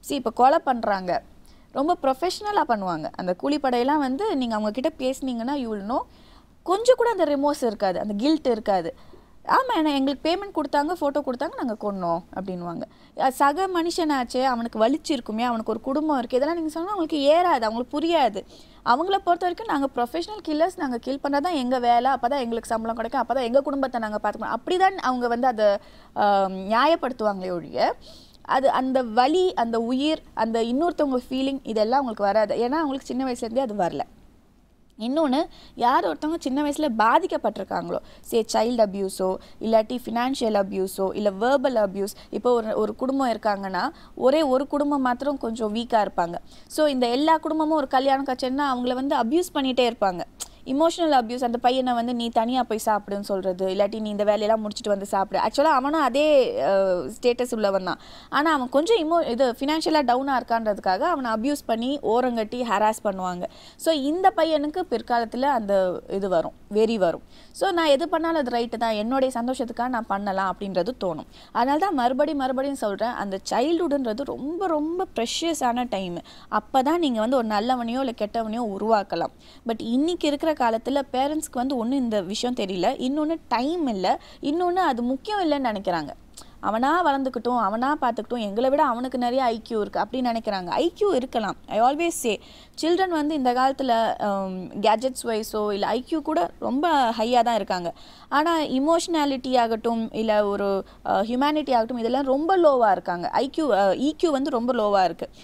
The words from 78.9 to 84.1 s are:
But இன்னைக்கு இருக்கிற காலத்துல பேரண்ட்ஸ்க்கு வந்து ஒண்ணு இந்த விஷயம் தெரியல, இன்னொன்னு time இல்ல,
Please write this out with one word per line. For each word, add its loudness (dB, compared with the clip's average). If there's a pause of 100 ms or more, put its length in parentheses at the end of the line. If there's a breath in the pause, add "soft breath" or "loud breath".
But -2
இன்னைக்கு 0
இருக்கிற 0 (120)
காலத்துல 0 (100)
பேரண்ட்ஸ்க்கு -2
வந்து -2
ஒண்ணு -2
இந்த 0
விஷயம் -4
தெரியல, -2
இன்னொன்னு -2 (120)
time 0
இல்ல, 0 (220 loud breath)